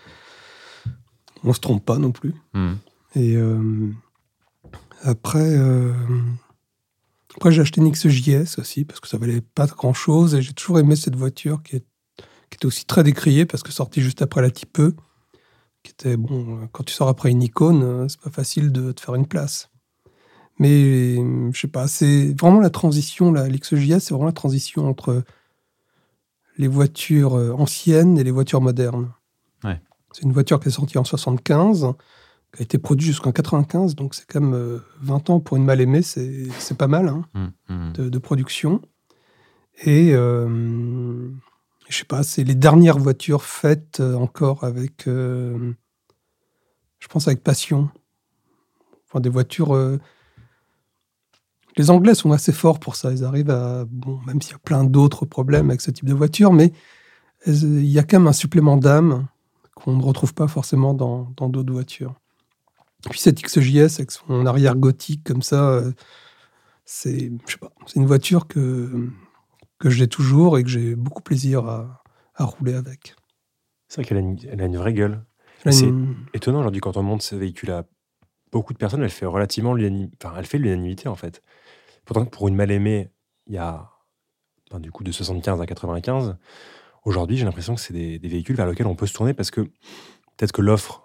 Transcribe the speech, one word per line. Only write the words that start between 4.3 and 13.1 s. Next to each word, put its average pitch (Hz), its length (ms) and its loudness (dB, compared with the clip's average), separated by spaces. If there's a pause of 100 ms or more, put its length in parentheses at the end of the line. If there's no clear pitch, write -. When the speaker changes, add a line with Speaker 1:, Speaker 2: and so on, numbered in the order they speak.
Speaker 1:
après, 151 560 0
euh, 127 360 2 (1400)
après, 170 140 6
j'ai 160 100 6
acheté 151 180 2
une 160 80 6
X 151 220 0
J 135 220 2
S 147 280 -2
aussi, 139 240 -8
parce - 160 -14
que - 80 -20
ça 117 100 -8
valait 117 240 -2
pas 143 260 -2
grand-chose, 151 680 2
et 135 60 2
j'ai 135 120 -8
toujours 175 260 0
aimé 151 180 6
cette 131 180 -4
voiture 143 480 -4
qui 135 140 -10
est, 120 80 -10 (640)
qui - 60 -20
était - 100 -4
aussi - 200 -4
très - 180 4
décriée, 147 420 4